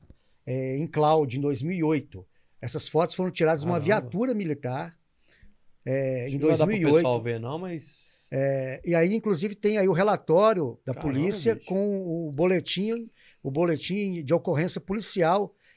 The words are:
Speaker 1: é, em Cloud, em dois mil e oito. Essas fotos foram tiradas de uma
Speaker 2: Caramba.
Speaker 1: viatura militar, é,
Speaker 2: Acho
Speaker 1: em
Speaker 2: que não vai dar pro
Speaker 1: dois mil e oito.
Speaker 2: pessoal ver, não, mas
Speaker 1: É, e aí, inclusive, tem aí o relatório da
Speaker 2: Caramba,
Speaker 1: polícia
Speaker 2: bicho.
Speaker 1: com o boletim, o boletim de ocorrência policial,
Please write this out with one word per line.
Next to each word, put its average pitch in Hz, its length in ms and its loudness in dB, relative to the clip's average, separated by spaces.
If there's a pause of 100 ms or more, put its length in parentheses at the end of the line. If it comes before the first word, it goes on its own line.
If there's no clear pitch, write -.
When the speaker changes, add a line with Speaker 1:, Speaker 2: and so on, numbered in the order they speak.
(460)
Speaker 1:
é, 131 300 -4
em 151 100 -4
Cloud, 151 520 2
em - 20 -4
dois 143 220 -2
mil 165 120 -4
e 175 100 -4
oito. 143 420 -2 (360)
Essas 127 280 -8
fotos 165 260 0
foram 185 160 -2
tiradas 160 300 2
de 151 60 -8
uma 175 120 0
Speaker 2:
Caramba. 143 60 -4 (160)
Speaker 1:
viatura 208 320 -2
militar, 156 600 -6 (920)
é, 131 400 -2
Speaker 2:
Acho 139 100 -4
Speaker 1:
em 143 40 -4
Speaker 2:
que 135 40 0
não 156 60 4
vai 156 80 4
dar 156 100 4
pro 208 60 0
Speaker 1:
dois 208 60 0
mil - 20 -2
e 160 100 2
oito. 151 60 6
Speaker 2:
pessoal 123 240 2
ver, 117 180 -4
não, 131 180 -6
mas - 760 -12
Speaker 1:
É, 135 540 -2
e 170 80 0
aí, 170 220 4
inclusive, 202 400 0
tem 214 240 0
aí 190 80 4
o 190 60 6
relatório 180 920 2
da 131 80 -4
Speaker 2:
Caramba, 147 200 -2
Speaker 1:
polícia 190 420 0
Speaker 2:
bicho. 220 120 -14
Speaker 1:
com 185 600 -2
o 147 40 -8
boletim, 185 800 0 (320)
o 143 80 -6
boletim 170 760 -2
de 131 100 2
ocorrência 160 460 0
policial, 190 760 0 (220)